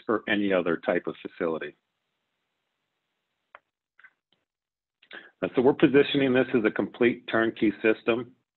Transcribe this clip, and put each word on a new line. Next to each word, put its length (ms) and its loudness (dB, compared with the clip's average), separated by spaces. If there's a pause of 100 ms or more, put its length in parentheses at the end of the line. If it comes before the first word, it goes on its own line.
or 180 -2
any 240 -2
other 240 0 (100)
type 220 -2
of 140 -8
facility. 520 -8 (3750)
Uh, 140 -2
so 60 4
we're 100 4
positioning 640 2
this 200 2
as 120 2
a 40 2
complete 640 -2
turnkey 400 0 (100)
system, 480 0 (280)